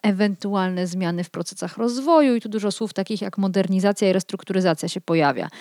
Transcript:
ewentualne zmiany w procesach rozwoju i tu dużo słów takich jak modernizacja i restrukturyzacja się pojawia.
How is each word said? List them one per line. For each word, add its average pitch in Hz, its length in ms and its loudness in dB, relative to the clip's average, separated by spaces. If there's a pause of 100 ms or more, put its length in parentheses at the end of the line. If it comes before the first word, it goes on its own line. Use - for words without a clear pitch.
ewentualne 190 840 0
zmiany 175 360 -2
w - 60 -14
procesach 175 480 -10
rozwoju 262 580 2
i 226 60 -2
tu 220 80 -10
dużo 208 220 -2
słów 220 220 -6
takich 196 280 -4
jak - 160 -8
modernizacja 190 720 2
i 185 40 4
restrukturyzacja 185 760 -2
się 180 120 -8
pojawia. 139 460 2 (140)